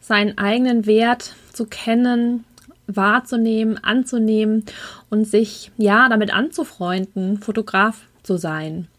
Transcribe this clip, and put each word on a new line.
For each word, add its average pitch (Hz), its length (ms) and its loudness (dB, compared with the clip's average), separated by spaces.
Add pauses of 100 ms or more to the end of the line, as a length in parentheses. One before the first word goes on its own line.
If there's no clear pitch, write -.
seinen 208 380 0
eigenen 233 480 2
Wert 233 480 2 (180)
zu 226 140 -6
kennen, 240 760 0 (420)
wahrzunehmen, 220 880 0
anzunehmen 220 880 0 (460)
und 214 160 2
sich, 214 500 0
ja, 214 320 4
damit 214 240 2
anzufreunden, 190 1040 -4
Fotograf 214 600 -2 (220)
zu 185 160 -2
sein. 160 500 -6 (100)